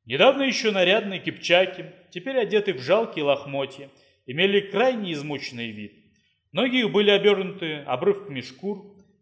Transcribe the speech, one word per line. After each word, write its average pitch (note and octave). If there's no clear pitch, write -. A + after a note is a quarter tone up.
Недавно A#3
еще A3+
нарядные F#3+
кипчаки, E3+
теперь C4
одетые G3+
в B2+
жалкие E3+
лохмотья, C#3
имели G3
крайне G#3
измученный C3
вид. G#2
Ноги B3
их G3
были G3+
обернуты F#3+
обрывками D3
шкур, -